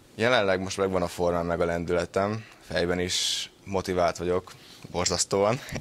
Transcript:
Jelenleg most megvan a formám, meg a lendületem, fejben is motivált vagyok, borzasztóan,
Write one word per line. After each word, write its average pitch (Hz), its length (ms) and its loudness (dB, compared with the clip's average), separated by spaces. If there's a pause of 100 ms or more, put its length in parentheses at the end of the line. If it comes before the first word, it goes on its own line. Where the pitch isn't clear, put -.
(160)
Jelenleg 104 440 4
most 95 180 -4
megvan 95 240 2
a 90 60 0
formám, 85 380 0
meg 85 160 0
a 85 40 4
lendületem, 87 800 -2 (160)
fejben 87 380 0
is - 500 -2 (160)
motivált 90 520 0
vagyok, 90 340 -2 (400)
borzasztóan, 98 680 0 (220)